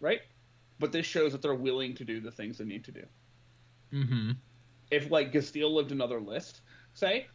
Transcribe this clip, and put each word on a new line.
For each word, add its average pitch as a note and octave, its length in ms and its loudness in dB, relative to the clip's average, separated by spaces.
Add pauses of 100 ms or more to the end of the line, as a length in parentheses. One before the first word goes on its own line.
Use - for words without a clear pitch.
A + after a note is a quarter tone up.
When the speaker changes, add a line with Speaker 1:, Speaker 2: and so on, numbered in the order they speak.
Speaker 1:
right? F#3+ 200 2 (580)
But D3+ 140 0
this D#3+ 140 0
shows D#3 260 4
that C#3 100 -6
they're C#3+ 120 2
willing B2+ 400 0
to A#2+ 100 -12
do A2+ 160 -4
the A2 100 -8
things G#2+ 280 -8
they G#2+ 60 -8
need G#2+ 200 -8
to - 80 -16
do. - 140 -16 (840)
Speaker 2:
Mm-hmm. A#2+ 380 0 (600)
Speaker 1:
If, D3 200 2
like, C#3+ 220 4
Gasteel D3 400 2
lived C#3+ 200 2
another B2 280 0
list, G#2+ 400 -8 (340)
say, G#3 400 0